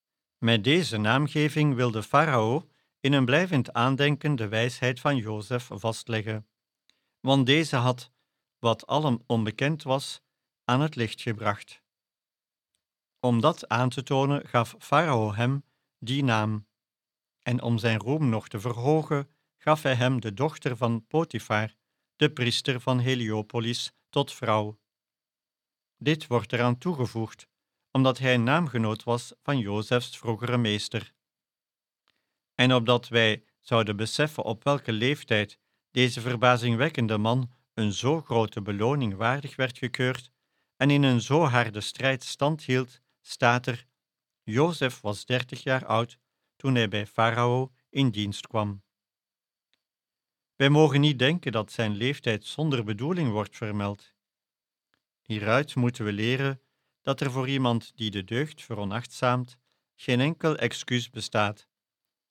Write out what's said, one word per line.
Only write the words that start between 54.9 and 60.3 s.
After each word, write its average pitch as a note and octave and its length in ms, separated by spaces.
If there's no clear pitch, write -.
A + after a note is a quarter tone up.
Hieruit A2+ 520
moeten A#2+ 300
we G#2 80
leren C3 480
dat C3+ 180
er C#3 100
voor B2+ 180
iemand B2+ 480
die A2 140
de G2 140
deugd C3 380
veronachtzaamt, A#2+ 960
geen B2 260
enkel D#3 360